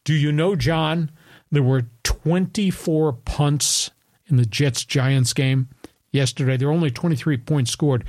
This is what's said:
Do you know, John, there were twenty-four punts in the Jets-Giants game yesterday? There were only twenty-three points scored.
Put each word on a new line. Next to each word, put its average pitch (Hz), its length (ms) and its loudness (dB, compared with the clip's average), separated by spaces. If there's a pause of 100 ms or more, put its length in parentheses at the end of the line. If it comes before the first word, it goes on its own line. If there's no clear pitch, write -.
Do 151 80 0
you 151 180 2
know, 165 240 0
John, 160 560 -2 (400)
there 143 100 2
were 127 260 2 (160)
twenty-four 175 1080 0
punts - 760 -2 (360)
in 135 100 2
the 123 80 4
Jets-Giants 131 880 0
game 131 340 0 (440)
yesterday? 131 460 0
There 135 120 0
were 147 40 2
only 165 160 0
twenty-three 151 480 -2
points 131 320 0
scored. 135 400 0